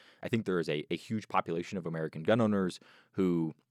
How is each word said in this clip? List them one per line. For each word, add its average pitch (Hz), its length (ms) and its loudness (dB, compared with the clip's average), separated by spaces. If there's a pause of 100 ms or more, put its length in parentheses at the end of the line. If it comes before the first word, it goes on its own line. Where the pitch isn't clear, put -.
(220)
I - 60 -8
think 113 160 0
there 92 160 2
is 80 80 -2
a, 76 220 -2
a 87 60 0
huge 107 320 -6
population 90 500 -2
of 85 80 -6
American 80 360 -6
gun 110 200 4
owners 101 360 2 (340)
who 85 420 2 (160)